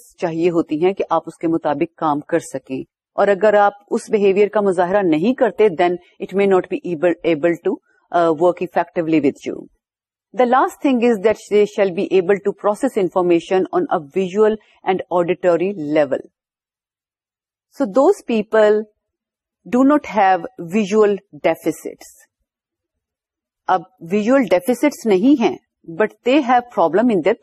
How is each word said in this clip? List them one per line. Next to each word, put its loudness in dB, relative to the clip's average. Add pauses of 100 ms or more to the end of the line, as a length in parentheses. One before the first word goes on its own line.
(180)
چاہیے -2
ہوتی -2
ہیں 2
کہ -6
آپ 0
اس -16
کے -6
مطابق -2
کام -2
کر -4
سکیں، -10 (300)
اور 0
اگر 2
آپ 4 (180)
اس -4
بیہیویئر 2
کا -2
مظاہرہ 0
نہیں 2
کرتے 0
then 2 (320)
it -4
may 2
not 2
be -8
able, -2
able -2 (120)
to, -2 (420)
uh, 2
work 0
effectively -2
with -2
you۔ -12 (720)
The 2
last 0
thing 0
is -2
that -2
they 2 (140)
shall -2
be 0
able 0
to -4 (120)
process -2
information 0 (160)
on -2 (120)
a -8 (120)
visual 0 (340)
and 0 (160)
auditory -2
level۔ 0 (1600)
So -2
those 0
people 2 (920)
do 4
not 4 (200)
have 4 (220)
visual 0 (360)
deficits۔ -6 (1400)
اب 0 (300)
ویژول 2
ڈیفیسٹس -2
نہیں 2
ہیں -2 (340)
but -2 (220)
they 4
have 2 (180)
problem 2
in 2
their 0